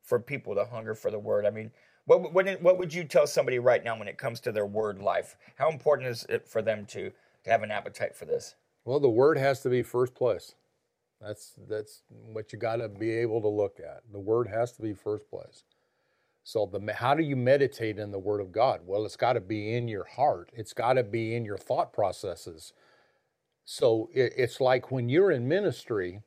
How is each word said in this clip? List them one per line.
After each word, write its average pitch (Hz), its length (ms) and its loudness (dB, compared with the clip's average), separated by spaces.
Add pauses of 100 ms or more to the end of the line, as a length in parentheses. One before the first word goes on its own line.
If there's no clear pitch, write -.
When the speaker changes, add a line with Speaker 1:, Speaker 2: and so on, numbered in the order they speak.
Speaker 1:
for 123 160 0
people 117 360 -8
to 101 100 0
hunger 110 300 -8
for - 160 -6
the 104 80 -6
word? 104 260 0
I 104 40 4
mean, 110 220 -8 (340)
what, 165 280 4
what, 190 280 2
what 180 180 6
would 170 140 -4
you 175 100 -6
tell 151 240 4
somebody 131 320 0
right 120 240 4
now 113 140 -4
when 104 100 -8
it 95 100 -12
comes 117 240 -6
to - 100 -4
their 104 140 0
word 101 340 -4
life? 92 380 -2 (180)
How 147 140 0
important 135 400 0
is 113 180 -8
it - 200 -4
for 110 140 -2
them 104 260 -2
to, 98 240 -8 (320)
to 113 60 -10
have 113 140 4
an 104 80 -6
appetite - 440 -6
for - 100 -16
this? - 300 -4 (280)
Speaker 2:
Well, 131 160 0
the 139 100 6
word 135 280 6
has 135 240 2
to 131 80 -2
be 123 140 2
first 123 320 -2
place. 110 400 -2 (680)
That's, 104 320 -14 (160)
that's 107 400 -6
what 110 420 -12
you 110 60 -14
gotta 113 320 -2
be 107 220 -2
able 113 300 0
to 107 60 2
look 104 320 0
at. - 220 -14 (100)
The 101 80 -12
word 110 280 0
has 113 260 -2
to - 80 -16
be 107 120 -6
first 104 360 -6
place. - 340 -16 (800)
So 107 220 -2
the 95 140 -8
me-, 104 140 -6
how 123 200 0
do 160 80 0
you 147 140 0
meditate 123 640 2
in 104 100 -6
the 101 80 -8
word 101 240 -2
of 92 100 -8
God? 104 360 2
Well, 101 180 -2
it's 98 100 -10
gotta 123 240 2
be 104 360 -4
in 120 120 -2
your 101 180 -6
heart. 120 500 0
It's 110 180 -12
gotta 123 300 2
be 113 320 -2
in 117 100 -4
your 101 140 -8
thought 151 340 -2
processes. 90 800 -4 (880)
So 113 480 2
it, 127 240 2
it's 123 240 0
like 131 320 2
when 123 160 -2
you're 175 220 6
in 123 180 0
ministry 117 800 -2